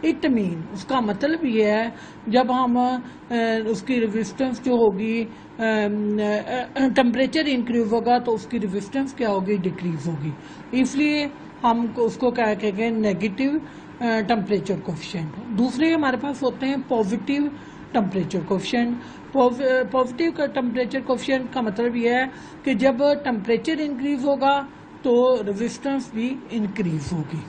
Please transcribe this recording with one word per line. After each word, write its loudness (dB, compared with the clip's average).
It 2
mean, 0
उसका -2
मतलब 0
ये 4
है 0
जब 4
हम, 2
अ, 2
उसकी 0
resistance -2
जो 2
होगी, 2
अ, -6
अ, 0
temperature 2
increase 0
होगा 4
तो -2
उसकी -2
resistance -4
क्या -2
होगी, 0
Decrease -4
होगी। -4
इसलिए 0
हम 2
उसको 2
क्या 2
कहेंगे, 0
Negative, 0
अ, 2
temperature 0
coefficient। -6
दूसरे 2
हमारे 2
पास -4
होते -2
हैं -2
positive 0
temperature 0
coefficient। 0
पॉज-, 4
अ, 4
positive 0
का -2
टेम्परेचर -2
coefficient 0
का -2
मतलब 0
ये 2
है 2
कि 2
जब 4
temperature 0
increase -2
होगा 2
तो 4
resistance -4
भी -4
increase -2
होगी। -4